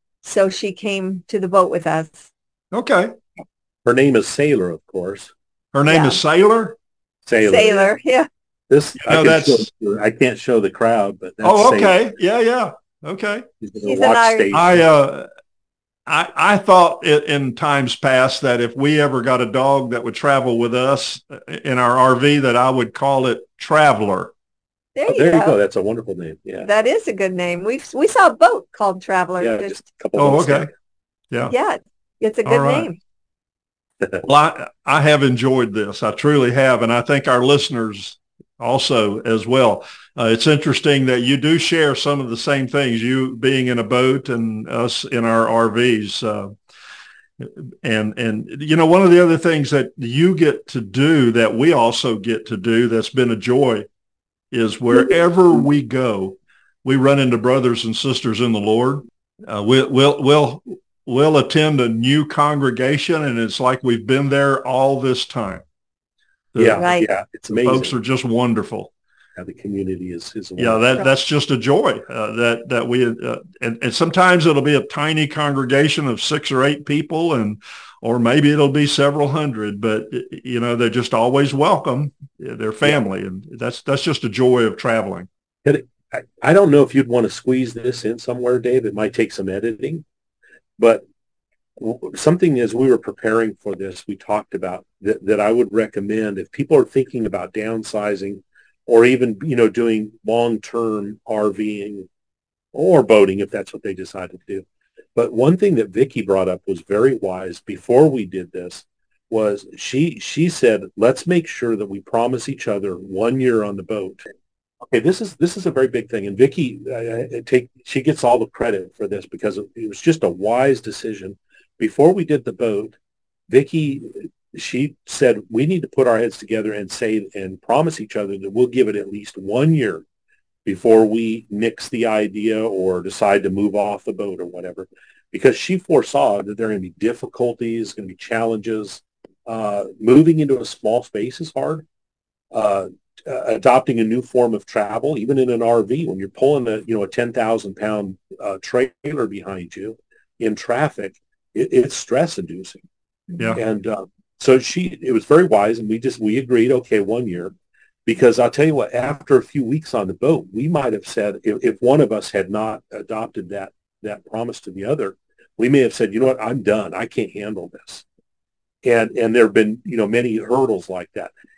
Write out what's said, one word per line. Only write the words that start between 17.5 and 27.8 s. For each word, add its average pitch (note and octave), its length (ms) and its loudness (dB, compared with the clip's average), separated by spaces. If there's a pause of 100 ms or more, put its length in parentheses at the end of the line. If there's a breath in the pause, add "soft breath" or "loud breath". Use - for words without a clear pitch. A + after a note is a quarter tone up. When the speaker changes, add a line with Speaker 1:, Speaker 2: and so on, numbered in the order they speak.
Speaker 2:
times C#3 420 0
past C3 460 2
that B2 180 2
if A#2 160 -4
we D3+ 240 2
ever C3+ 220 0
got B2+ 180 2
a A#2+ 60 0
dog C3 460 0
that A#2 120 -4
would A2+ 100 -8
travel B2+ 440 0
with A#2 160 0
us, C3+ 560 -2
uh, C3 80 -16 (260)
in B2+ 140 -2
our B2 200 4
R C3 180 6
V, D3 240 4
that B2 160 2
I B2+ 140 4
would B2+ 240 -2
call C3+ 320 0
it A#2 140 -2 (160)
Traveler. G#2+ 760 2 (640)
Speaker 1:
There D4 120 -2
Speaker 3:
Oh, B4+ 40 2
Speaker 1:
you C5 60 -2
Speaker 3:
there F3 160 4
you D#3+ 60 4
Speaker 1:
go. - 60 2
Speaker 3:
go. G#2+ 100 4
That's G2+ 200 0
a G2 60 0
wonderful G#2+ 340 -6
name. D#2+ 260 -12
Yeah. G2 220 -12
Speaker 1:
That G#3+ 240 2
is A4 180 0
a A#3 60 -4
good F#3+ 200 -4
name. F3 300 -4
We've, A#3+ 320 -6